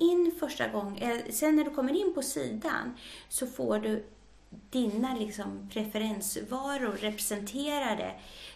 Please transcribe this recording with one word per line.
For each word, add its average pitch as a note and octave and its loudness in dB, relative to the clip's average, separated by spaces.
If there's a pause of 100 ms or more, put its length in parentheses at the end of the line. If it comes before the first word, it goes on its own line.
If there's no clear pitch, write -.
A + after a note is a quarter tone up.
in F4 6
första B3+ 0
gången, G#3 -2
eh, A#3 -2
sen D#4 6
när D4+ 8
du D4 0
kommer C4+ 0
in F#4+ 4
på C#4 0
sidan B3 -2 (340)
så - -2
får A3+ 0
du G#3+ 0 (680)
dina, B3 2
liksom, G3+ -4
preferensvaror A3 -2
representerade. G#3+ -2 (440)